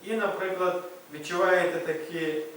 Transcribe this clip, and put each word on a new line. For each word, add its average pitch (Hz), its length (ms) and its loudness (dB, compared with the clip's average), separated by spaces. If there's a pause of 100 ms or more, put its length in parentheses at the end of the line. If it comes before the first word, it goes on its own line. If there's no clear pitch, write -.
І, 220 100 -2
наприклад, 185 680 0 (300)
відчуваєте 170 640 2
такий 160 640 -2 (140)